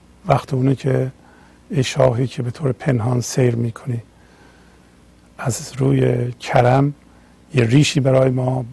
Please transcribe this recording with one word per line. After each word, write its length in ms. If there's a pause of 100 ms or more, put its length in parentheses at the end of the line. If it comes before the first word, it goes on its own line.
(260)
وقت 280
اونه 200
که 380 (580)
ای 120
شاهی 440
که 160
به 80
طور 220
پنهان 480
سیر 340
می‌کنی، 480 (1400)
از 380
روی 560
کرم 640 (600)
یه 100
ریشی 360
برای 300
ما 420